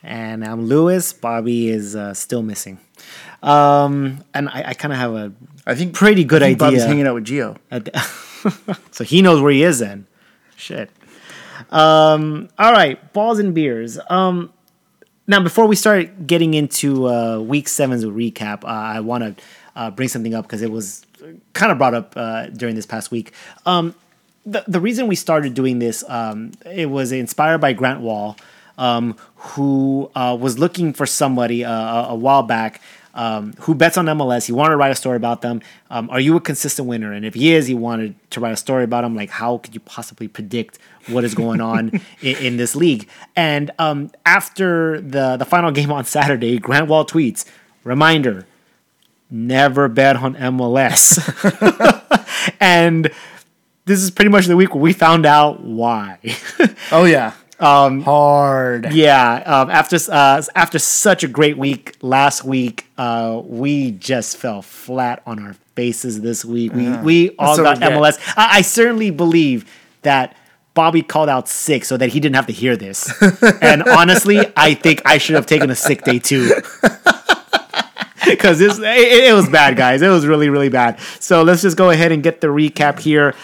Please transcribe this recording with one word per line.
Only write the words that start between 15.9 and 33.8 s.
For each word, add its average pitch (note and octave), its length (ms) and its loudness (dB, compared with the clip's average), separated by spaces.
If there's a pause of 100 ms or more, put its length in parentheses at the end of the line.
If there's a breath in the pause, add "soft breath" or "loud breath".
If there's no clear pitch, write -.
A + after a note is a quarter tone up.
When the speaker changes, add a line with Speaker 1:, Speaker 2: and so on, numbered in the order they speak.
Speaker 1:
getting E3 280 0
into, C#3 560 -2
uh, A2+ 320 -2
week C#3 260 -4
seven's B2+ 380 -2
recap, G#2 580 -8
uh, - 40 -14
I A2 340 -8
wanna, A2+ 340 -8 (400 soft breath)
uh, A2+ 160 -10
bring B2+ 160 -6
something A2+ 260 -8
up A2+ 140 -10
'cause G#2+ 140 -12
it A2+ 100 -8
was G#2+ 340 -14 (480)
kinda G3+ 220 -2
brought B2 180 -2
up, A#2 240 -10
uh, A2+ 300 -10
during A2+ 280 -10
this A2 100 -12
past A2 240 -12
week. A#2 220 -10 (340 loud breath)
Um, E3+ 300 -2 (500)
the, G#3 220 -8
the F3+ 140 -4
reason A#3 260 -4
we F#3+ 80 -2
started D3+ 380 -4
doing B2+ 260 -4
this, A#2 300 -6
um, A2+ 420 -10 (180)
it E3+ 200 -8
was C3 240 -6
inspired D3+ 480 -2
by C#3+ 100 0
Grant B2+ 300 -4
Wall, G#2+ 340 -10 (420 soft breath)
um, A#2+ 380 -4 (220 soft breath)
who, C3+ 760 -4
uh, B2 220 -4
was B2 220 -6
looking E3+ 320 -2
for C#3 140 -6
somebody, B2 580 -2
uh, A#2 80 -8
a, A2+ 380 -6
a A#2+ 60 -8
while C3 280 2
back, A2+ 380 -6 (340 soft breath)
um, A2 460 -8
who D#3+ 120 -2
bets E3 240 2